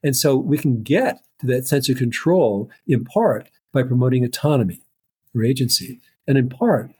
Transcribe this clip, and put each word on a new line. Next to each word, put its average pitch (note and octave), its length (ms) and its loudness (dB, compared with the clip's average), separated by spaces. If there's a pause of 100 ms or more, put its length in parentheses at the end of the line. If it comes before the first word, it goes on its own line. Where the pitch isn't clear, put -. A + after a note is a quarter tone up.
And C#3 140 0
so C#3 220 2
we C#3+ 200 0
can A#2+ 260 0
get F3 380 0 (180)
to C3 80 -6
that B2+ 200 -2
sense C#3 220 0
of C3 80 0
control A#2+ 720 0 (180)
in A#2 160 0
part F3 460 -2 (240)
by C3 100 2
promoting B2+ 400 2
autonomy B2 580 0 (540)
or A2 80 0
agency, B2+ 560 -2 (260)
and C#3 120 4
in B2+ 100 2
part C3 520 -2